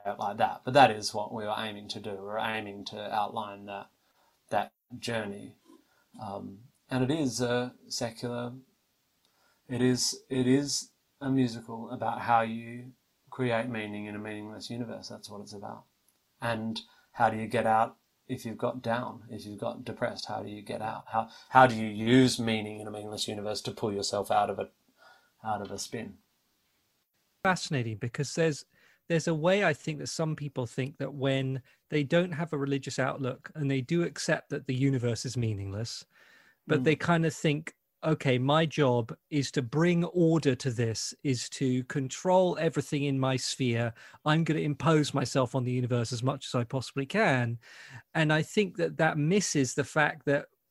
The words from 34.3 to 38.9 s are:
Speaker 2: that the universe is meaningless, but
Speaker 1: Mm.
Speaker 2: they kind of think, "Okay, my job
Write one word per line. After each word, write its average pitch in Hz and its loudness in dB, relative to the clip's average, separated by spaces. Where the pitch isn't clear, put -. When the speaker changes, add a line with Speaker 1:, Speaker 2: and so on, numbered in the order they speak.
Speaker 2:
that 143 -6
the 131 -2
universe 127 0
is 120 -6
meaningless, 107 -4
but 156 4
Speaker 1:
Mm. 127 0
Speaker 2:
they 156 6
kind 165 4
of 156 0
think, 156 -2
"Okay, 147 2
my 143 4
job 123 2